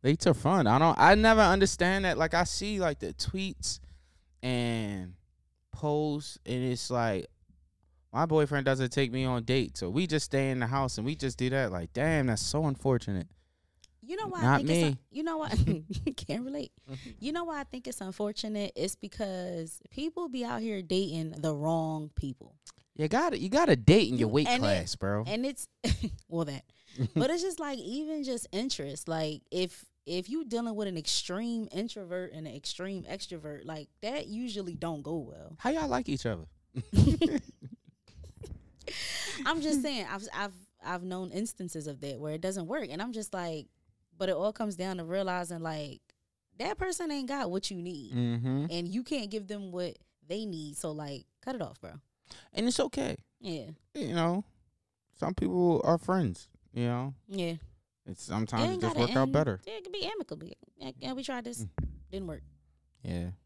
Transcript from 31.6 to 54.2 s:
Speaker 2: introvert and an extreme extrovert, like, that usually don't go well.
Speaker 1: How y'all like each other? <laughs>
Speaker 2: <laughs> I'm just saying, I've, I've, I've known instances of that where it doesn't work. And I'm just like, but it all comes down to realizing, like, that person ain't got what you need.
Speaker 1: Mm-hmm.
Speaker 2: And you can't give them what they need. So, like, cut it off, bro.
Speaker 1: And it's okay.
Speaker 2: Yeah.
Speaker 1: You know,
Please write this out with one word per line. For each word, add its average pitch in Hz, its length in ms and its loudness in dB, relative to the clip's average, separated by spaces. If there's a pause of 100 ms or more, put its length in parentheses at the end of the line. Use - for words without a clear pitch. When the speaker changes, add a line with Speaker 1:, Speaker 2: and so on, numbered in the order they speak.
Speaker 2:
introvert 185 640 -6
and 160 120 -10
an 131 80 -10
extreme 180 500 -8
extrovert, 151 640 -12
like, 156 220 -10 (140)
that 254 260 -6
usually 208 480 -6
don't 160 260 -4
go 156 160 -4
well. 139 420 -12
Speaker 1:
How 247 100 0
y'all 311 180 0
like 247 220 0
each 135 160 -2
other? 92 180 -2 (480)
<laughs> - 20 -
Speaker 2:
<laughs> 196 60 8 (2500)
I'm 311 160 2
just 294 200 2
saying, 226 300 -2
I've, 196 220 -8
I've, 202 200 -4 (320)
I've 175 180 -4
known 185 280 -6
instances 175 560 -6
of 135 140 -10
that 139 180 -8
where 151 140 -6
it 160 80 -6
doesn't 185 260 -4
work. 240 220 -4
And 160 120 -6
I'm 240 120 -6
just 214 200 -8
like, 170 340 -6 (500)
but 190 120 0
it 185 60 2
all 196 160 0
comes 214 240 -4
down 185 220 -4
to 170 80 -6
realizing, 180 560 -2
like, 156 400 -6 (560)
that 330 200 -4
person 349 340 -2
ain't 277 180 -4
got 277 200 -2
what 190 220 -4
you 190 100 -8
need. 151 320 -8
Speaker 1:
Mm-hmm. 123 560 0
Speaker 2:
And 175 180 -4
you 220 160 -2
can't 240 280 -4
give 208 160 -6
them 196 240 -8
what 180 260 -4 (300)
they 208 180 -4
need. 156 300 -6
So, 160 160 -6
like, 143 340 -8 (160)
cut 254 140 -6
it 220 60 -6
off, - 180 -10
bro. 80 120 -14 (600)
Speaker 1:
And 226 140 0
it's 247 120 0
okay. - 380 0 (220)
Speaker 2:
Yeah. 160 260 -8 (280)
Speaker 1:
You 175 200 -4
know, 170 300 2 (760)